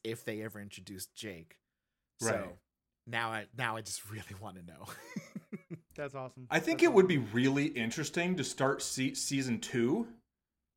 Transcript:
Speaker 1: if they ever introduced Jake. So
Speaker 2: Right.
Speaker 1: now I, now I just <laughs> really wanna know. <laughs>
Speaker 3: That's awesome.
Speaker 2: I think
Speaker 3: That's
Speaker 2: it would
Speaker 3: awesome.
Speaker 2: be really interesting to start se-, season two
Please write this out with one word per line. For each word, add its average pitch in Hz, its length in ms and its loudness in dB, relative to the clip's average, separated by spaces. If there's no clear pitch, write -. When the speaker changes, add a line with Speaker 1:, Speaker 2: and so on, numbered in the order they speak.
Speaker 1:
if 113 200 -4
they 107 180 -4
ever 107 180 -8
introduced 98 540 -12
Jake. 90 440 -14
So 220 140 2
Speaker 2:
Right. 92 240 -6
Speaker 1:
now 117 260 -2
I, 104 240 -6
now 117 200 -2
I 113 40 -6
just 104 280 -10
<laughs> - 20 -12
really 104 280 -12
wanna 92 240 -14
know. 87 260 -16
<laughs> - 1080 -14
Speaker 3:
That's 143 180 -8
awesome. 131 360 -10
Speaker 2:
I 156 100 4
think 320 200 0
Speaker 3:
That's 339 100 8
Speaker 2:
it - 20 2
would 190 140 12
Speaker 3:
awesome. 147 180 4
Speaker 2:
be 101 80 -8
really 135 340 4
interesting 156 680 0
to 135 80 0
start 139 380 2
se-, 131 320 -2
season 127 460 0
two 139 520 2